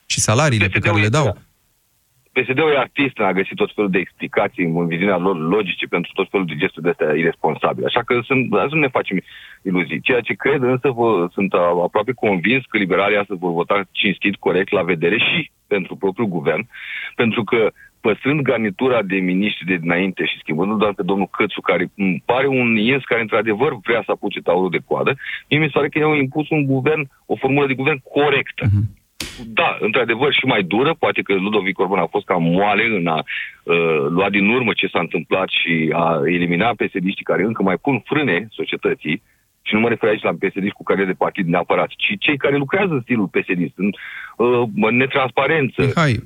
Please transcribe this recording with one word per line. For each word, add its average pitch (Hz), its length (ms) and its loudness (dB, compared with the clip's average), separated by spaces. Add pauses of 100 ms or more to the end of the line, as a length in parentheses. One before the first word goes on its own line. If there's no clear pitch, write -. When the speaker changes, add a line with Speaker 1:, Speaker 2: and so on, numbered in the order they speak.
Speaker 1:
și - 140 -2
salariile 113 480 4
pe 92 100 0
care 104 140 2
Speaker 2:
P - 20 2
S - 0 -
D-ul 104 80 4
Speaker 1:
le 107 60 4
dau. 123 300 2 (920)
Speaker 2:
P - 40 -2 (100)
S 127 80 0
D-ul 156 200 2
e 135 40 2
artist 127 400 -2
în 107 60 0
a 95 80 2
găsi 95 220 -2
tot 98 200 -2
felul 104 160 0
de 92 80 2
explicații - 640 -4
în, 82 120 -2
în 85 100 0
viziunea 90 300 0
lor 92 200 0 (180)
logice 98 320 -2
pentru 87 280 -4
tot 190 160 -2
felul 95 160 0
de 78 160 -6
gesturi 82 220 -4
de-astea 78 320 0
irresponsabile. - 720 -2
Așa 120 160 0
că 120 220 0
sunt, 127 260 0
să 104 240 0
nu 160 60 0
ne 135 180 0
facem 98 220 -4 (420)
iluzii. 90 380 -2
Ceea 123 200 0
ce 113 140 -4
cred 139 280 0
însă, 127 260 0
vă, 113 440 2
sunt 98 200 -2
a-, 87 340 2
aproape 107 260 -2
convins 107 580 0
că 107 80 -4
liberalii 98 400 2
astăzi 98 260 -6
vor 87 80 0
vota 92 380 0
cinstit, 98 460 -2
corect, 92 360 0
la 95 100 2
vedere 85 360 0
și - 320 -2 (160)
pentru 98 300 -4
propriul 98 320 -2
guvern, 82 400 -2 (460)
pentru 110 300 0
că 110 260 2 (300)
păstrând 131 400 0
garnitura 120 640 0
de 95 140 -2
miniștri 92 500 0
de 92 100 0
dinainte 87 500 -2
și - 160 -4
schimbându-l 95 360 -2
doar 104 160 2
pe 104 80 -6
domnul 95 340 0
Cățu, 101 240 -2
care 87 360 0
îmi 95 280 0
pare 131 220 2
un 123 300 2
iens 127 280 2
care 117 160 0
într-adevăr 110 640 0
vrea 113 220 0
să - 60 -4
apuce 95 300 -4
taurul 90 300 2
de 82 140 -4
coadă, 78 320 0 (320)
mie 147 120 2
mi 160 40 4
se 143 80 0
pare 151 160 2
că 156 100 -2
ei 151 60 2
au 151 100 4
impus 147 360 0
un 151 160 2
guvern, 135 420 0 (180)
o 113 100 -2
formulă 139 300 2
de 131 80 0
guvern 135 260 -2 (140)
corectă. 143 580 0
Speaker 1:
Mhm. 104 260 0 (480)
Speaker 2:
Da, 170 340 -2
într-adevăr 117 520 0
și - 120 0
mai 117 180 2
dură, 127 320 2
poate 104 280 -2
că 98 120 0
Ludovic 98 440 -2
Orban 95 200 0
a 82 80 0
fost - 200 -4
cam 90 160 2
moale 101 420 2 (140)
în 85 80 -2
a, 80 120 0 (440)
uh, 82 460 2
lua 95 220 2
din 101 180 2
urmă 117 240 0
ce 92 200 -2
s-a 98 80 0
întâmplat 92 480 -2
și 80 440 0
a 82 320 0
elimina 87 440 0
P 117 120 -2 (100)
S - 20 -20
D-iștii 95 380 -4
care 85 120 2
încă 110 200 -2
mai 92 140 0
pun 135 280 -2
frâne 113 460 0
societății, - 720 -4 (400)
și - 120 -6
nu 107 60 4
mă 117 80 4
refer 113 200 0
aici 107 140 0
la 98 80 0
P 85 120 -4 (100)
S - 20 -14
D-iști 98 160 -2
cu - 120 -14
carnet 98 240 2
de 92 60 -2
partid 90 340 -2
neapărat, 87 420 0
ci - 300 -4
cei 151 180 0
care 143 200 0
lucrează 170 360 0
în 135 80 0
stilul 113 260 0
P - 100 -4
S 95 100 -2
D, 87 300 -2
în, 98 140 0 (460)
uh, 120 320 2 (120)
în 110 160 2
netransparență, 135 880 0
Speaker 1:
Mihai, 143 300 2 (140)